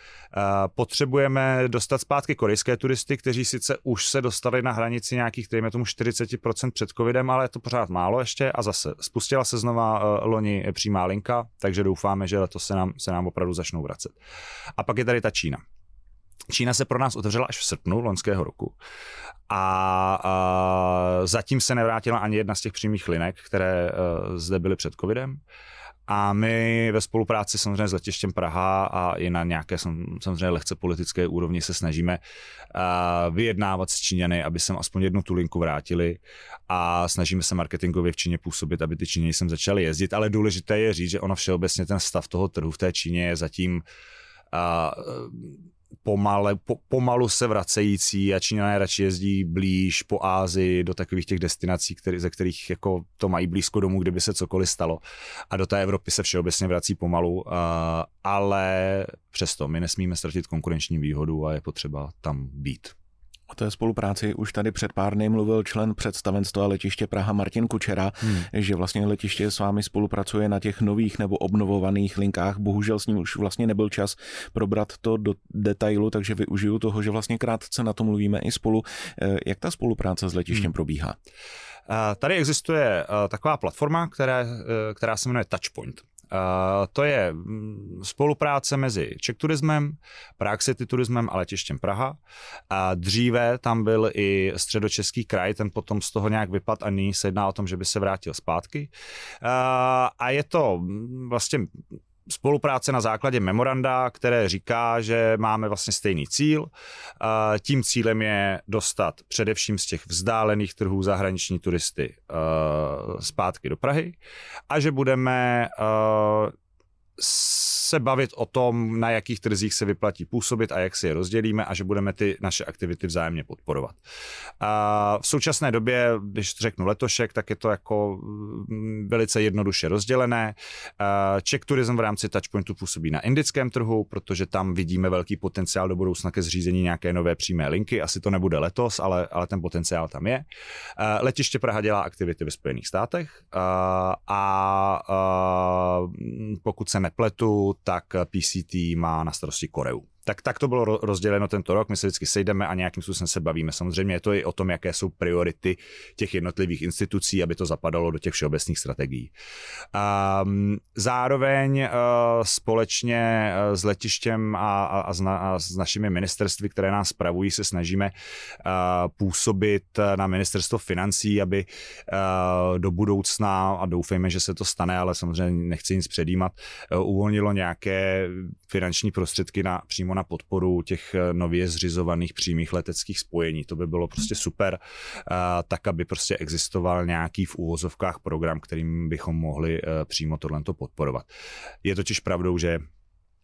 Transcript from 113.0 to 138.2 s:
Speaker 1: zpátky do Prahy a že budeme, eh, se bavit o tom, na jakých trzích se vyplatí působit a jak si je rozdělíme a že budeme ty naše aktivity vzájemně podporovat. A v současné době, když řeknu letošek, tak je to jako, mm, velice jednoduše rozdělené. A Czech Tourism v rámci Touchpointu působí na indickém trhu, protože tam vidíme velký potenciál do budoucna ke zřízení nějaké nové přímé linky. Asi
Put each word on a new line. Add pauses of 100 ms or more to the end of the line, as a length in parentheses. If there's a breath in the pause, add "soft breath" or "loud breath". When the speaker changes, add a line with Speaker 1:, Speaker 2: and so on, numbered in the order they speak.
Speaker 1:
zpátky
do
Prahy (560 loud breath)
a
že
budeme, (100)
eh, (680)
se
bavit
o
tom,
na
jakých
trzích
se
vyplatí
působit
a
jak
si
je
rozdělíme
a
že
budeme
ty
naše
aktivity
vzájemně
podporovat. (640 loud breath)
A
v
současné
době, (120)
když
řeknu
letošek,
tak
je
to
jako,
mm,
velice
jednoduše
rozdělené. (440 loud breath)
A
Czech
Tourism
v
rámci
Touchpointu
působí
na
indickém
trhu,
protože
tam
vidíme
velký
potenciál
do
budoucna
ke
zřízení
nějaké
nové
přímé
linky.
Asi